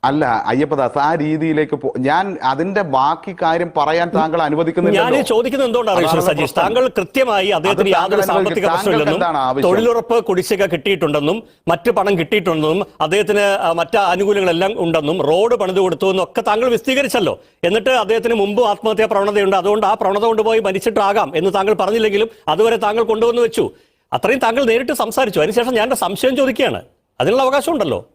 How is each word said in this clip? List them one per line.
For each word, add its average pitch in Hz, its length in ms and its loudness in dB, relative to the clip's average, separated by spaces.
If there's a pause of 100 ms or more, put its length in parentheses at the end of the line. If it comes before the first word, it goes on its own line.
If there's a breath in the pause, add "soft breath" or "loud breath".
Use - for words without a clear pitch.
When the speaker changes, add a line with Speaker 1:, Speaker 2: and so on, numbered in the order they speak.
Speaker 1:
അല്ല, 143 200 0 (280)
അയ്യപ്പദാസ്, 139 460 0 (100)
ആ - 20 2 (120)
രീതിയിലേക്ക് 156 600 -2
പോ-, 131 100 -4 (160)
ഞാൻ 170 180 2 (260)
അതിന്റെ 185 300 -2 (140)
ബാക്കി 160 460 0
കാര്യം 170 360 0
പറയാൻ 160 380 0
താങ്കൾ 160 320 0
അനുവദിക്കുന്നില്ലല്ലോ. 175 640 0
Speaker 2:
ഞാൻ - 80 2
ഈ - 100 0
ചോദിക്കുന്നത് 254 400 0
എന്തുകൊണ്ടാണ് 220 300 0
Speaker 1:
അതാണ് 160 140 2
Speaker 2:
ശ്രീ 165 80 2
സജീഷ്? 165 180 0
Speaker 1:
പ്രശ്നം. 160 240 -2
Speaker 2:
താങ്കൾ 226 200 0 (140)
കൃത്യമായി 208 500 0
Speaker 1:
അത് 202 100 0
Speaker 2:
അദ്ദേഹത്തിന് 190 280 0
Speaker 1:
താങ്കൾ 180 160 2
Speaker 2:
യാതൊരു 190 200 0
Speaker 1:
അനുവദിക്കും. 190 120 0
Speaker 2:
സാമ്പത്തിക 190 300 0
Speaker 1:
താങ്കൾക്ക് 165 100 2
Speaker 2:
പ്രശ്നമില്ലെന്നും 165 460 0
Speaker 1:
എന്താണ് 170 260 0
ആവശ്യം? 135 220 0
Speaker 2:
തൊഴിലുറപ്പ് 226 500 2 (120)
കുടിശ്ശിക 190 440 0
കിട്ടിയിട്ടുണ്ടെന്നും 156 640 0 (340 soft breath)
മറ്റു 170 280 0
പണം 196 200 2
കിട്ടിയിട്ടുണ്ടെന്നും 165 600 0 (240 loud breath)
അദ്ദേഹത്തിന്, 202 400 0 (220)
ആ, 165 120 2
മറ്റ് 170 200 0 (120)
ആനുകൂല്യങ്ങളെല്ലാം 190 600 0 (120)
ഉണ്ടെന്നും 160 320 0 (120)
റോഡ് 220 340 2
പണിതു 185 220 -2
കൊടുത്തു 185 300 0
എന്നൊക്കെ 190 340 -2
താങ്കൾ 220 260 0
വിശദീകരിച്ചല്ലോ. 240 600 0 (340 soft breath)
എന്നിട്ട് 208 200 0 (140)
അദ്ദേഹത്തിന് 226 400 0
മുമ്പ് 208 180 0 (120)
ആത്മഹത്യാ 214 420 0
പ്രവണതയുണ്ട്, 202 460 2
അതുകൊണ്ട് 208 300 2
ആ - 20 2 (100)
പ്രവണത 202 280 0
കൊണ്ടുപോയി 220 280 2
മരിച്ചിട്ടാകാം 196 720 0 (100)
എന്ന് 180 120 0
താങ്കൾ 196 200 2
പറഞ്ഞില്ലെങ്കിലും 214 560 0 (180 loud breath)
അതുവരെ 214 280 2 (120)
താങ്കൾ 220 160 0 (100)
കൊണ്ടുവന്ന് 233 340 0
വെച്ചു. 208 200 -2 (440 soft breath)
അത്രയും 247 360 0
താങ്കൾ 233 160 0 (100)
നേരിട്ട് 254 200 -2 (100)
സംസാരിച്ചു. 220 360 -2
അതിനുശേഷം 220 400 0
ഞാൻ 208 40 2
എന്റെ 247 220 -2
സംശയം 247 380 0
ചോദിക്കുകയാണ്. 233 380 -2 (400)
അതിനുള്ള 220 260 2
അവകാശമുണ്ടല്ലോ. 262 540 -2 (140)